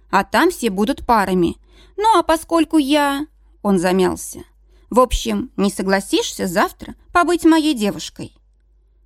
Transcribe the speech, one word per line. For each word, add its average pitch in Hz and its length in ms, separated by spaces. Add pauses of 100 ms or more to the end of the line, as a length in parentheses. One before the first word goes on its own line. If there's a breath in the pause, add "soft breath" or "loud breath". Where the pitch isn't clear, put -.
(100)
а 190 140
там 285 260
все 240 200
будут 202 360
парами. 190 500 (400 soft breath)
Ну, 427 220
а 330 40
поскольку 320 560
я..." 285 480 (360)
Он 196 160
замялся. 180 640 (500)
"В 101 80
общем, 220 580
не 196 140
согласишься 196 760
завтра - 480 (180)
побыть 349 320
моей 311 300
девушкой?" 190 600 (720)